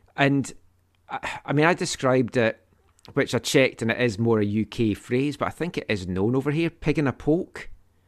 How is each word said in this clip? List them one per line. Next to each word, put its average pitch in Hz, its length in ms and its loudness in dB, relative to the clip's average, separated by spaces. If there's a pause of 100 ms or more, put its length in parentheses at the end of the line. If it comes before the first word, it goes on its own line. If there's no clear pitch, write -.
(160)
And, 139 380 0 (560)
I, - 360 -10
I 147 80 -4
mean, 147 120 4
I 175 80 4
described 131 640 0
it, 113 220 2 (540)
which 135 220 0
I 117 40 2
checked, - 420 2
and 113 100 0
it - 100 -2
is 117 160 0
more 113 220 2
a 107 60 2
U 104 200 0
K 110 280 0
phrase, 131 440 -4
but 92 100 -4
I - 40 -6
think 170 260 -6
it - 100 -6
is 92 200 -4
known 95 280 0
over 139 160 0
here, 160 200 0
pig - 260 -2
in 151 100 2
a 120 60 0
poke. - 560 -4 (380)